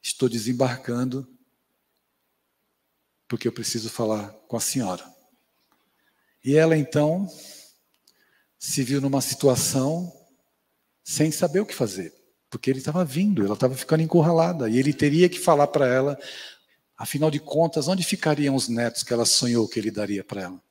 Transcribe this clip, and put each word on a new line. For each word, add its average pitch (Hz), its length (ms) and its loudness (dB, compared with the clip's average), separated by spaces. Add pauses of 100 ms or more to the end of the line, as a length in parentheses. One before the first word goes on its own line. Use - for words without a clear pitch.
estou - 260 -2
desembarcando, 123 1000 -4 (2000)
porque 120 200 -4
eu 110 40 0
preciso 113 360 -8
falar 107 420 -4 (180)
com 117 100 -6
a 113 40 -4
senhora." 175 440 -4 (1400)
E 135 120 2
ela, 160 200 6
então, 151 520 0 (1300)
se - 260 -4
viu 135 160 -2
numa 135 220 0
situação 143 920 0 (920)
sem 151 280 0
saber 170 280 0
o 214 80 -2
que - 80 -12
fazer. 95 420 -4 (340)
Porque - 200 -4
ele 135 120 0
tava 170 220 -2
vindo, 156 420 0
ela 104 120 -2
tava 131 180 0
ficando 160 280 0
encurralada, 165 680 2
e 117 80 2
ele 139 160 2
teria 156 340 4
que 175 120 -2
falar 143 280 6
pra 139 200 2
ela, 135 300 0 (800)
afinal 147 320 0
de 143 100 -2
contas, 156 480 0
onde 185 160 0
ficariam 147 520 0
os 117 120 0
netos 117 360 -2
que - 100 -4
ela 117 120 2
sonhou 120 420 2
que - 100 -6
ele 107 140 -2
daria 101 320 -4
pra 98 200 -10
ela? 90 280 -12